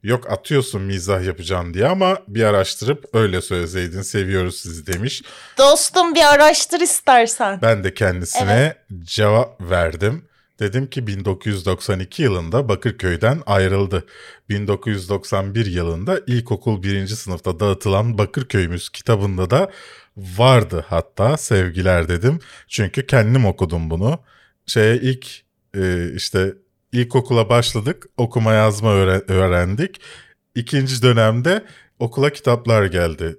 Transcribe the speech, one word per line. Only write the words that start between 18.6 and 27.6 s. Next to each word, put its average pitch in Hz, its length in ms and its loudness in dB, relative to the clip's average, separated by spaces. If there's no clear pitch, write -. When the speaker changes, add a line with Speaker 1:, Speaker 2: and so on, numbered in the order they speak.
Speaker 1:
kitabında 98 600 -2
da 170 200 2
vardı 95 720 2
hatta, 101 480 0
sevgiler 90 720 0
dedim. 113 320 0
Çünkü 110 380 -4
kendim 120 400 4
okudum 82 440 -2
bunu. 104 280 -2
Şeye 113 300 4
ilk, 127 300 -2
e, 90 380 -2
işte 95 400 -2
ilkokula 120 560 0
başladık, 120 580 0